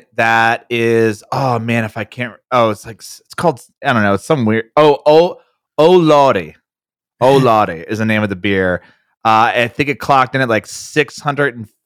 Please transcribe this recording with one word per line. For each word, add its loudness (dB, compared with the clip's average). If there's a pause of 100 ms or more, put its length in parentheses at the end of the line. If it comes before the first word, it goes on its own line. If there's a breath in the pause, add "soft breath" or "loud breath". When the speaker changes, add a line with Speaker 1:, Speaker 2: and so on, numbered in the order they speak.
(140)
Speaker 1:
that 0
is, 0 (120)
oh -4
man, -4
if -12
I -10
can't, -12 (160)
oh, 2
it's -8
like, -18
s-, -20
it's -20
called, -4 (240)
I 0
don't 0
know, 0
it's -4
some -2
weird, -2
oh, 4
oh, 2 (360 soft breath)
Oh 4
Lordy. 2 (640)
Oh 4
Speaker 2:
<laughs> 2
Speaker 1:
Lordy 0
is -8
the -4
name 0
of -4
the -8
beer. -2 (420 soft breath)
Uh, 2
I 0
think -6
it -8
clocked 0
in -2
at, -2
like, 2
six -6
hundred -4
and -14 (180)